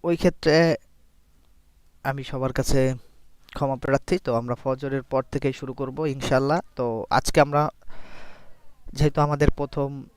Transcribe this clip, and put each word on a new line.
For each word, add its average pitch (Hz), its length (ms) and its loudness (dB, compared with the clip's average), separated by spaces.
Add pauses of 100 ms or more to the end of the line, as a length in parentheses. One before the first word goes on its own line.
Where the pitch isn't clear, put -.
ওই 170 180 2
ক্ষেত্রে 165 320 4 (1500)
আমি 135 260 -4
সবার 131 280 -4
কাছে 135 220 4 (760)
ক্ষমা 135 260 -2
প্রার্থী। 139 340 0 (100)
তো 131 40 -2 (100)
আমরা 123 220 -4
ফজরের 135 480 -4
পর 131 120 0 (100)
থেকেই 139 280 -2
শুরু 131 200 -8
করব 135 180 -6 (160)
ইনশাআল্লাহ। 135 460 2 (180)
তো 123 80 0 (320)
আজকে - 280 2
আমরা, 147 160 2 (1300)
যেহেতু 143 300 2
আমাদের 147 240 4 (100)
প্রথম 143 300 -4 (260)